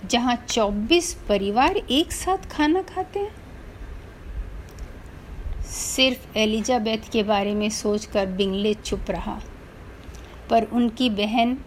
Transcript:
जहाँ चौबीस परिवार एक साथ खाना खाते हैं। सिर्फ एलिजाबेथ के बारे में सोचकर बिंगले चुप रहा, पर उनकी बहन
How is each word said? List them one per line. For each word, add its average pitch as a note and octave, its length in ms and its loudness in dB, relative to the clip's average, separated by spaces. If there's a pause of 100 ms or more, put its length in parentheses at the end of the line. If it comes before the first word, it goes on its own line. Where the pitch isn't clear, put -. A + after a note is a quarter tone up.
जहाँ A#3+ 320 2 (120)
चौबीस A3 640 2 (160)
परिवार G#3 480 4
एक D4+ 360 2
साथ F#4 380 -2
खाना D#4 320 4
खाते F#4 380 -4
हैं। G4+ 180 -6 (2250)
सिर्फ - 760 0
एलिजाबेथ A3 760 2
के A3+ 100 4
बारे G3+ 320 2
में G#3 160 2
सोचकर G#3 560 0
बिंगले G3 480 2
चुप - 360 -4
रहा, G3 300 -4 (1120)
पर A3+ 140 8
उनकी A#3+ 460 2
बहन A3+ 460 2 (100)